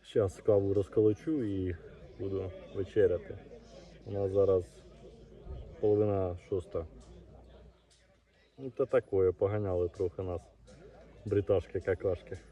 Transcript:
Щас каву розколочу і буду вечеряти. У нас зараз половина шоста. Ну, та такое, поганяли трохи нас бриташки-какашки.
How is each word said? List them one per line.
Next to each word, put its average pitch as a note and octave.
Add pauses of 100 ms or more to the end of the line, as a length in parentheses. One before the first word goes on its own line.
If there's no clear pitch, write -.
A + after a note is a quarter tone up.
Щас -
каву G2
розколочу G#2+
і F#2+ (440)
буду F#2+ (240)
вечеряти. G#2 (720)
У G#2
нас G2
зараз F#2+ (1160)
половина G#2 (120)
шоста. F2 (1700)
Ну, C3+
та C3+
такое, F#2+
поганяли G2
трохи F#2
нас F2+ (840)
бриташки-какашки. F#2+ (120)